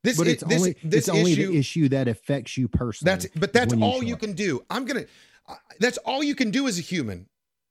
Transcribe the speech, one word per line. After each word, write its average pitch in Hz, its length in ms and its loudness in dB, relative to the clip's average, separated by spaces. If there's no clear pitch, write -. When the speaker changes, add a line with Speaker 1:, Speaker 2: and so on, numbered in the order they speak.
Speaker 1:
This 233 140 0
Speaker 2:
But 165 120 2
Speaker 1:
i-, - 20 4
Speaker 2:
it's 156 120 0
Speaker 1:
this, 196 160 2
Speaker 2:
only, 180 240 2
Speaker 1:
this 160 180 2
Speaker 2:
it's - 80 -4
only 170 240 4
Speaker 1:
issue, 165 200 2
Speaker 2:
the 160 60 4
issue 143 320 2
that 135 180 0
affects 120 480 -4
you 131 100 0
personally 127 460 0
Speaker 1:
that's, 180 140 -4
but 190 160 -2
that's 240 200 2
Speaker 2:
when 220 80 2
you 214 60 4
Speaker 1:
all 254 140 2
Speaker 2:
show 240 60 -4
Speaker 1:
you 233 80 -4
Speaker 2:
up. - 60 -10
Speaker 1:
can 214 120 -6
do. 170 380 -4
I'm 247 140 -4
gonna, 247 200 -4
I, - 80 -18
that's 240 180 2
all 269 240 -2
you 285 140 0
can 233 140 2
do 269 180 0
as 190 100 -2
a 170 40 -6
human, 107 440 -6